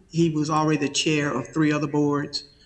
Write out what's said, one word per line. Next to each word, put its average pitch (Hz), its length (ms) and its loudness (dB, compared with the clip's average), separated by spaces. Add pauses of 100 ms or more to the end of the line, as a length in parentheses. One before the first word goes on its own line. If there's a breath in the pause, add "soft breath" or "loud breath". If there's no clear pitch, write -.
he 165 220 2
was 151 180 -2
already 156 380 2
the - 20 -4
chair 147 420 0
of 131 180 -4
three 156 220 2
other 151 160 0
boards. 147 580 0 (200 soft breath)